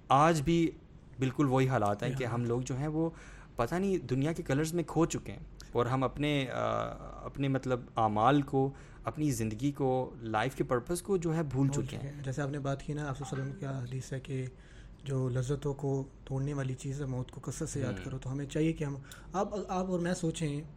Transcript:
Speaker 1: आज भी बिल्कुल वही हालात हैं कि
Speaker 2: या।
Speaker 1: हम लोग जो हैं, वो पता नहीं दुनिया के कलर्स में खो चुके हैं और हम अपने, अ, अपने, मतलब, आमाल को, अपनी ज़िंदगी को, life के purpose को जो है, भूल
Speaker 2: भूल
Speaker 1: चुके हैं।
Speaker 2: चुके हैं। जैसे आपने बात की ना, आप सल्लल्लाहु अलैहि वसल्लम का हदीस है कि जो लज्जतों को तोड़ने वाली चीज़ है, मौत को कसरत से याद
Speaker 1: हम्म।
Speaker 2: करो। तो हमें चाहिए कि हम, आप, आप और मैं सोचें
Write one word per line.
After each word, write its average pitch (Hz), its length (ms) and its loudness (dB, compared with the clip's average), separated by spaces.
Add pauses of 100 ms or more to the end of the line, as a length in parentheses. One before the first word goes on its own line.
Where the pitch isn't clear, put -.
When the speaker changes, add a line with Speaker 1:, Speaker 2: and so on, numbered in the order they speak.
(100)
Speaker 1:
आज 151 300 8
भी 165 320 4 (480)
बिल्कुल 131 260 4
वही 131 200 6
हालात 104 360 2
हैं 131 140 0
कि 131 80 -2
Speaker 2:
या। 113 60 -2
Speaker 1:
हम 120 140 0
लोग 120 180 2
जो 127 120 -4
हैं, 143 140 -2
वो 165 260 0 (440)
पता 120 200 0
नहीं 190 200 2
दुनिया 135 340 0
के 170 100 -4
कलर्स 160 320 0
में 175 100 0
खो 165 220 4
चुके - 260 -4
हैं - 140 -12 (300)
और 117 120 4
हम 131 140 2
अपने, 143 440 0
अ, 117 60 -6 (720)
अपने, 135 240 -2
मतलब, 127 400 0 (100)
आमाल 113 440 6
को, 135 320 2 (320)
अपनी 147 240 0
ज़िंदगी 113 420 0
को, 131 500 0
life 113 320 0
के 165 100 0
purpose 139 360 0
को 196 180 2
जो 165 120 0
है, 165 120 2
भूल 135 240 2
Speaker 2:
भूल - 20 4
Speaker 1:
चुके 139 280 0
हैं। 123 60 -8
Speaker 2:
चुके 139 120 -8
हैं। 143 80 -10
जैसे 135 200 -2
आपने 143 160 -2
बात 139 240 -2
की 147 120 -4
ना, 147 100 -4
आप 143 100 -2
सल्लल्लाहु 135 280 -4
अलैहि 139 160 -6
वसल्लम 135 200 -6
का 127 40 -6
हदीस 127 300 -6
है 131 80 -4
कि 131 320 -6 (520)
जो 131 240 0
लज्जतों 131 460 0
को 135 320 0 (220)
तोड़ने 135 260 -2
वाली 131 200 -2
चीज़ 139 280 -6
है, 135 60 -4
मौत 127 220 -4
को - 100 -14
कसरत 147 280 -6
से - 120 -4
याद 104 140 0
Speaker 1:
हम्म। 95 100 -8
Speaker 2:
करो। 131 140 -6
तो 127 120 -6
हमें 139 180 -4
चाहिए 156 240 2
कि 160 120 -6
हम, 139 180 -4 (320)
आप, 202 360 0
आप 185 200 0
और 175 100 2
मैं 175 140 0
सोचें 160 480 -2 (140)